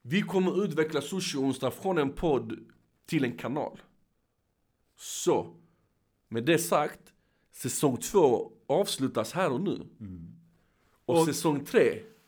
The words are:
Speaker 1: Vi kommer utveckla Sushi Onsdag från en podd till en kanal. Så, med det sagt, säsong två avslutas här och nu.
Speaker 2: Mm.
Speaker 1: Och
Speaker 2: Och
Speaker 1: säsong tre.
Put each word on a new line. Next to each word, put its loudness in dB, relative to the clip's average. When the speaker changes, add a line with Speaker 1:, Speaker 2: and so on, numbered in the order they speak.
Speaker 1:
Vi 0
kommer 0
utveckla 0
Sushi -4
Onsdag 0
från -2
en 2
podd 0
till 0
en -2
kanal. -6
Så, 0
med -4
det 4
sagt, 0
säsong 0
två 4
avslutas 0
här 0
och -2
nu. -4
Speaker 2:
Mm. -14
Speaker 1:
Och 0
Speaker 2:
Och 4
Speaker 1:
säsong 0
tre. 4